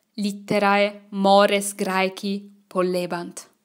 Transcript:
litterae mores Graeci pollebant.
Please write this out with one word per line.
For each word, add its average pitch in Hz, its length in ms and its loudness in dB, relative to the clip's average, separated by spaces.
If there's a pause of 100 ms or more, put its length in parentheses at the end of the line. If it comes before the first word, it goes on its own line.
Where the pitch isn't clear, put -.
(180)
litterae 202 840 0 (100)
mores 202 640 4
Graeci 190 760 -4 (200)
pollebant. 180 800 -4 (160)